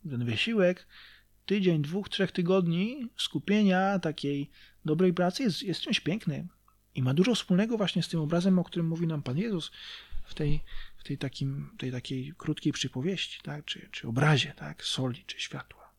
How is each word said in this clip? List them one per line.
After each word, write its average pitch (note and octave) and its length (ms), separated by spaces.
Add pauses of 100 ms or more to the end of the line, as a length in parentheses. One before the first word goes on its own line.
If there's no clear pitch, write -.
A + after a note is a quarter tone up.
(100)
ten A#2+ 140
wysiłek, F3+ 600 (600)
tydzień, F#3 360
dwóch, F3 260
trzech - 240
tygodni F#3+ 840
skupienia, F#3+ 840
takiej C#3+ 520 (340)
dobrej E3+ 280
pracy F3+ 300
jest, G#3 200
jest F3+ 180
czymś - 200
pięknym D#3+ 480 (460)
i C3 80
ma B2+ 120
dużo G3+ 200
wspólnego G#3+ 420
właśnie F#3 260
z - 60
tym E3 120
obrazem, F3 380
o F3 60
którym E3+ 220
mówi E3 200
nam D#3 160
Pan B2+ 160
Jezus G3 320 (540)
w - 100
tej, D3 300 (320)
w - 80
tej C#3+ 140
takim, C#3 600
tej C3 140
takiej C3 440
krótkiej D3+ 360
przypowieści, D3 680
tak? D3 220
Czy, - 260
czy - 180
obrazie, C3+ 480
tak? - 280
Soli B2+ 420
czy - 140
światła. - 580